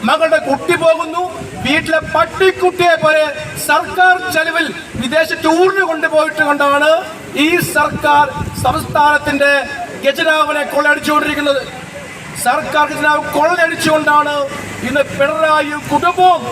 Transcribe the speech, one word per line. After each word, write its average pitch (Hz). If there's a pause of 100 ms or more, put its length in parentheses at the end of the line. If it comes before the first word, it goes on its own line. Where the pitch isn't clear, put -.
മകളുടെ 320
കുട്ടി 277
പോകുന്നു. 330 (420)
വീട്ടിലെ 320 (140)
പട്ടിക്കുട്ടിയെ 349
പോലെ 311 (420)
സർക്കാർ 359 (220)
ചെലവിൽ 320 (360)
വിദേശ 302 (160)
ടൂറിന് 359
കൊണ്ടുപോയിട്ട് 311
കൊണ്ടാണ് 285 (560)
ഈ - (260)
സർക്കാർ 294 (400)
സംസ്ഥാനത്തിന്റെ 294 (540)
ഖജനാവിനെ 302
കൊള്ളയടിച്ചുകൊണ്ടിരിക്കുന്നത്. 294 (840)
സർക്കാർ 294
ഖജനാവ് 302 (140)
കൊള്ളയടിച്ചുകൊണ്ടാണ് 311 (540)
ഇന്ന് 277 (140)
പിണറായിയും 302 (100)
കുടുംബവും 359